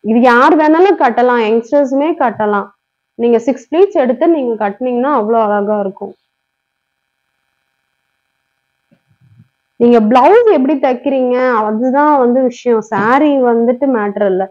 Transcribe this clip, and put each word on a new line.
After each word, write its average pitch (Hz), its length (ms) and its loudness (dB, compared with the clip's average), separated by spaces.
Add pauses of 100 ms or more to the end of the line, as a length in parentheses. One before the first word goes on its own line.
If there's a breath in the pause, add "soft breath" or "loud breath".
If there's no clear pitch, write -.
(100)
இது 233 80 2 (140)
யார் 269 280 4
வேணாலும் 330 400 2
கட்டலாம், 247 460 0
யங்ஸ்டர்ஸுமே 269 600 -2 (120)
கட்டலாம். 208 480 -2 (540)
நீங்க 233 240 2
சிக்ஸ் 262 240 -6
pleats 359 320 2
எடுத்து 254 220 -2 (100)
நீங்க 254 180 -4 (100)
கட்டுனீங்கன்னா 247 560 -4
அவ்வளோ 220 280 0
அழகா 208 380 -2
இருக்கும். 196 280 -12 (3750)
நீங்க 240 160 4 (120)
பிளவுஸ் 349 380 4 (100)
எப்படி 269 160 0 (100)
தைக்கிறீங்க, 254 520 -2 (280)
அதுதான் 254 580 0
வந்து 240 160 2 (120)
விஷயம். 240 300 -2 (120)
சாரி 247 400 0 (180)
வந்துட்டு 240 360 0 (100)
matter 202 340 -4
இல்ல. 190 200 -2